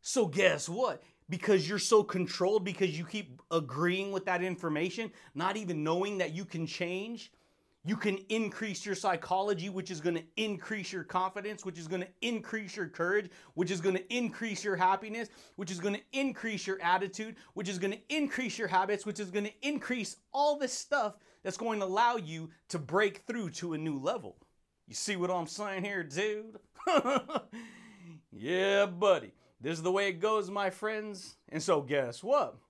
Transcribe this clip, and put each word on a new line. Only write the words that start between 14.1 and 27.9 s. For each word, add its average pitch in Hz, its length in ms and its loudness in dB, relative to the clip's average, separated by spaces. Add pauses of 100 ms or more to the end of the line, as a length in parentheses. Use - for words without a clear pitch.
increase 226 540 -2
your 202 100 2
happiness, 190 540 2 (260)
which 185 160 -6
is 185 80 -6
gonna 202 220 0 (120)
increase 226 540 -2
your 190 160 -4
attitude, 190 540 0 (180)
which 185 140 -4
is 196 100 -2
gonna 196 200 -2 (100)
increase 277 500 -2
your 226 100 -2
habits, 190 380 2
which 208 140 -6
is 196 100 -6
gonna 208 220 -2 (100)
increase 254 540 -2 (160)
all 294 260 2
this 262 140 -2
stuff 226 440 0 (280)
that's 190 120 -4
going 226 220 -2
to 196 80 0
allow 233 300 4
you 160 340 -6 (180)
to - 80 -4
break 185 420 2
through 226 320 -4
to 170 240 -6
a 151 40 -2
new 151 220 -2
level. 156 360 -2 (520)
You 113 60 -16
see - 200 -2
what 175 160 0
I'm 175 160 0
saying 190 380 -4
here, 202 180 -2
dude? 214 560 -4 (280)
<laughs> 339 120 6 (1300)